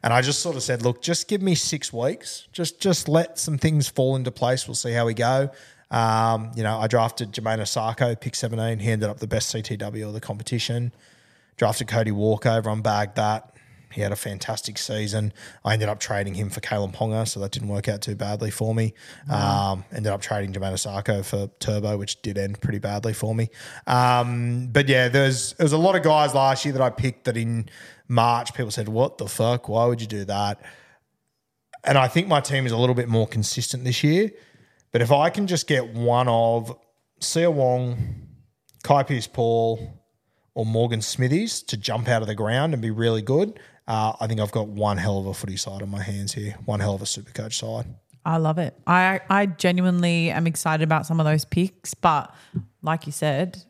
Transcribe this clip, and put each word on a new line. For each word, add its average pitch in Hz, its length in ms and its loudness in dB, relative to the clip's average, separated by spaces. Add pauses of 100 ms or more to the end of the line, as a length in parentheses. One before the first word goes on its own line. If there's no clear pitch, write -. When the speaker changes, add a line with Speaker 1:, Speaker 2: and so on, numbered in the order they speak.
Speaker 1:
And 117 100 2
I 120 80 6
just 139 220 0
sort 165 140 -4
of 127 80 -6
said, 120 180 -2
"Look, 120 180 0
just - 280 -2
give 208 120 0
me 185 140 4
six - 380 -4
weeks. - 600 -6
Just, - 280 -6
just - 280 2
let 160 300 2
some 151 180 -2
things 151 320 2
fall 131 280 2
into 127 160 -2
place. 127 340 0
We'll - 80 -10
see 120 180 -2
how 117 140 2
we 117 80 0
go." 131 360 2 (420)
Um, 113 640 2
you 113 80 -4
know, 110 140 0
I 110 100 0
drafted 113 440 2
Jermaine 110 280 -2
Osako, 113 600 -2
pick - 140 -8
seventeen. 113 460 -2
He 113 100 0
ended 107 180 0
up 101 120 -8
the 110 80 -8
best 107 200 -2
C 110 140 -6
T 107 140 -6
W 107 320 -8
of 104 40 -10
the 107 80 -8
competition. 117 720 -4 (640)
Drafted 110 320 0
Cody 110 240 0
Walker. 104 380 2
Everyone 110 320 0
bagged 104 340 0
that. 107 380 -2 (360)
He - 120 -6
had 101 100 -2
a 104 40 -4
fantastic 104 600 -8
season. 107 560 -4 (320)
I 107 80 2
ended 107 160 2
up 107 100 -4
trading 101 360 -2
him 101 160 -4
for - 100 -10
Kalen 101 340 -2
Ponga, 110 320 -2
so 101 140 -6
that 98 120 -6
didn't - 160 -6
work 101 200 -4
out 104 140 -4
too 104 120 -6
badly 104 360 -4
for 110 240 -2
me. 113 180 0 (380)
Speaker 2:
Wow. 101 420 2
Speaker 1:
Um, 92 180 -6
ended 107 220 -4
up 101 80 -4
trading 98 320 -4
Jermaine 95 220 -4
Osako 101 500 -4
for 101 240 -4 (100)
Turbo, 104 380 -2
which 98 240 -6
did 101 160 -6
end 98 240 -4
pretty 101 200 -2
badly 104 340 -4
for 110 200 -4
me. 113 140 0 (380)
Um, 123 840 2
but 139 200 4
yeah, 127 180 6
there's, 131 460 2
there 170 100 2
was 143 80 4
a 156 60 4
lot 185 180 6
of 165 60 2
guys 151 320 4
last 135 320 4
year 143 80 -2
that 131 80 2
I 123 80 4
picked 123 340 -4
that 120 140 -2
in 117 320 -2 (380)
March 120 440 2
people 117 180 -6
said, 107 200 -6
"What 117 260 0
the 110 100 -6
fuck? 117 440 0
Why 113 160 2
would 117 160 0
you 107 40 -8
do 104 200 -6
that?" 101 340 -2 (1200)
And 143 140 4
I 131 120 6
think 185 200 0
my 151 120 4
team 135 260 -2
is 117 60 -2
a 113 40 0
little 123 180 2
bit 120 140 -2
more 113 180 2
consistent 120 580 -4
this 123 200 -2
year. 180 260 4 (640)
But 117 100 4
if 113 100 2
I 147 180 6
can 202 160 -2
just 175 200 0
get 123 280 0
one 120 340 4
of 117 480 2 (440)
Sia 170 300 2
Wong, 127 760 0 (560)
Kai 139 200 4
Pearce-Paul, 117 960 0 (540)
or 110 120 -2
Morgan 113 360 2
Smithies 151 600 0
to - 120 -6
jump 113 320 -4
out 117 140 2
of 104 60 -4
the 104 60 -4
ground 120 380 0
and 127 100 -2
be 113 80 -2
really 113 300 2
good, 156 400 0 (260)
uh, 110 320 0
I 113 80 -4
think 110 140 -2
I've 104 100 0
got 107 180 -2
one 104 280 0
hell 98 220 0
of 95 80 -4
a 95 80 -6
footy 98 240 -8
side 98 240 -8
on 98 80 -10
my 101 120 -6
hands 101 300 -6
here, 104 320 -8
one 104 160 -2
hell 101 140 0
of 95 80 -8
a - 20 -10
Supercoach - 500 -8
side. 113 320 -6 (380)
Speaker 2:
I 165 140 0
love 156 200 2
it. 170 160 -4 (120)
I, 185 420 4
I 202 180 4
genuinely 175 840 2
am 165 160 0
excited 160 380 0
about 156 220 2
some 160 140 0
of 156 60 4
those 151 180 2
picks, - 500 -4
but 156 400 2 (480)
like 160 240 -2
you 151 60 -8
said 156 580 -2